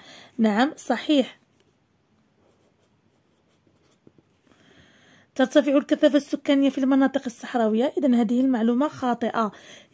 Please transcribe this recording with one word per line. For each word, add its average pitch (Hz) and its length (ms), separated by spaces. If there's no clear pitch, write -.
نعم، 220 400
صحيح. - 600
ترتفع 269 420
الكثافة 294 400
السكانية 285 520
في 262 80
المناطق 269 480
الصحراوية، 226 720
إذن 247 180
هذه 240 260
المعلومة 247 460
خاطئة. 233 640